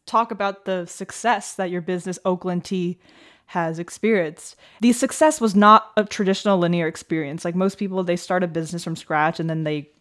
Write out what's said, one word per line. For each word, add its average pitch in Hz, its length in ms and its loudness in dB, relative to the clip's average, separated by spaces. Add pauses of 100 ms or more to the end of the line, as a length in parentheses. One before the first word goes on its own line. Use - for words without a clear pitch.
talk 233 260 0
about 196 360 -6
the 185 200 -4
success - 720 -4
that 190 120 -2
your 180 120 -4
business, 180 440 -4
Oakland 180 400 -2
Tea, 180 320 -4 (500)
has 165 340 -4
experienced. 175 760 -2 (280)
The 240 100 6
success 302 480 2
was 214 160 2
not 208 400 8
a 214 80 2
traditional 196 540 0
linear 175 280 0
experience. 160 580 -6
Like, 175 120 -4
most 190 200 0
people, 190 280 -4
they 175 100 0
start 180 300 -2
a - 20 0
business 165 380 -6
from 165 100 -6
scratch 156 460 0
and 160 100 -2
then 160 140 -4
they 151 260 -4 (100)